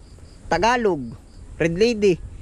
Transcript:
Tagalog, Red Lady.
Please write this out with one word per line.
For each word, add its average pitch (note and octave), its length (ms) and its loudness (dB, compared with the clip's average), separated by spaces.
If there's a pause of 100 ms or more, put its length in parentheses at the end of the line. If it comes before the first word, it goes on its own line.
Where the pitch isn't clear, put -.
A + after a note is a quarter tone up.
(500)
Tagalog, F3 640 0 (400)
Red E3 240 0
Lady. G#3 400 2 (220)